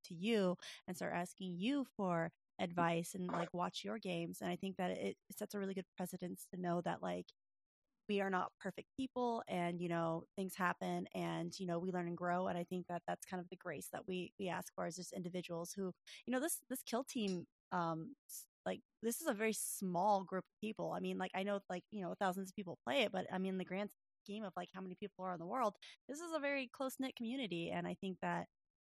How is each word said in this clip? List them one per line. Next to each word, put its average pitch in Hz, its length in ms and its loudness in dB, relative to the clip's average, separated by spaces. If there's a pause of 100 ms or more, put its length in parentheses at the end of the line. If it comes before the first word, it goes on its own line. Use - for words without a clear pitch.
to 180 100 -12
you 185 420 6 (300)
and 180 100 -4
start - 180 0
asking 180 440 -2
you 262 280 4 (100)
for 170 340 4 (280)
advice 170 560 2
and, 185 140 -2
like, 175 260 0
watch 180 280 -2
your 214 160 -2
games. 175 440 -2
And 180 80 2
I 180 60 2
think 190 200 -4
that 185 140 2
it 190 260 -2 (160)
sets - 220 -6
a 208 40 -2
really 196 160 -2
good 190 120 -2 (100)
precedence 180 560 -4
to 180 80 -4
know 175 220 4
that, 175 200 0
like, 180 240 -2 (840)
we 202 120 4
are 196 100 2
not 185 200 2 (100)
perfect - 280 -4 (100)
people 247 500 0
and, 175 320 2
you 175 80 2
know, 165 360 2 (120)
things 190 200 -2
happen 180 580 2
and, 170 460 -2
you 190 60 -2
know, 170 120 2
we 185 140 0
learn 175 160 0
and 170 80 -2
grow. 180 320 2
And 175 100 0
I 175 60 0
think 180 240 -2
that 175 180 -4
that's 175 180 -2
kind 185 160 -6
of 175 100 -10
the 180 60 -10
grace 160 360 -6
that - 160 -6
we, 180 300 -2
we 190 100 -2
ask 170 260 -4
for 185 100 -2
as 175 120 -2
just 180 160 -8
individuals 175 600 -4
who, 190 200 -2 (340)
you 240 60 0
know, 254 80 4
this, 320 180 0 (100)
this 262 140 -4
Kill 247 220 0
Team, 196 420 0 (240)
um, 170 440 0 (140)
s-, - 180 -12 (200)
like, 185 140 -2 (220)
this 233 180 0
is 330 80 0
a 269 40 4
very 214 200 2
small 190 720 4
group 185 200 -2
of - 160 -20
people. 180 320 -2
I 175 60 0
mean, 185 200 0
like, 185 180 -2
I 190 80 2
know, 202 160 2 (100)
like, 180 220 -4
you 208 100 -4
know, 175 160 -2
thousands 190 320 0
of - 60 -14
people 180 280 -6
play 262 180 4
it, 202 100 4
but 185 200 0
I 185 60 0
mean, 190 200 2
the 185 60 0
grand 202 260 -2 (340)
scheme 208 180 -6
of, 190 140 -6
like, 180 180 -4
how 190 60 -8
many 185 160 -6
people 190 280 -6
are 185 100 0
in 170 40 -2
the 170 80 -6
world, 220 300 4 (320)
this 294 120 -6
is 339 140 -4
a 302 60 2
very 277 320 2
close-knit 262 420 -2
community. 220 560 0
And 175 160 0
I 180 140 -2
think 190 220 -2
that, 175 240 0 (380)